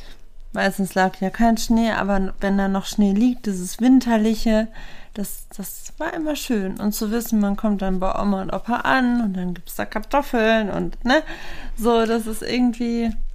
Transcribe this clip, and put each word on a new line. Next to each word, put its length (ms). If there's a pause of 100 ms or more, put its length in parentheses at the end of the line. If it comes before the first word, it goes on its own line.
(540)
meistens 420
lag 240
ja 100
kein 280
Schnee, 340
aber 480
wenn 180
da 100
noch 180
Schnee 280
liegt, 340
dieses 340
Winterliche, 840 (480)
das, 400
das 420
war 160
immer 220
schön. 440
Und 140
zu 160
wissen, 300
man 160
kommt 260
dann 200
bei 200
Oma 220
und 100
Opa 280
an 400
und 120
dann 200
gibt's 220
da 100
Kartoffeln 840
und, 360
ne, 180 (540)
so, 280
das 220
ist 160
irgendwie 680 (220)